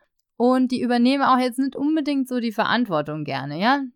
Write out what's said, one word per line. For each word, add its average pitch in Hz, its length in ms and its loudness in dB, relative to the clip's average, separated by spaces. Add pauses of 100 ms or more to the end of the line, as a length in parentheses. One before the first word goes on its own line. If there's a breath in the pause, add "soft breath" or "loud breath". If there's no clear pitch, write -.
(400)
Und 254 320 2
die 247 100 -2
übernehmen 247 420 2
auch 254 160 4
jetzt 254 180 -2
nicht 262 180 -2
unbedingt 285 520 0
so 247 120 -2
die 233 120 -2
Verantwortung 160 720 -2
gerne, 139 360 -6
ja? 254 220 2 (140)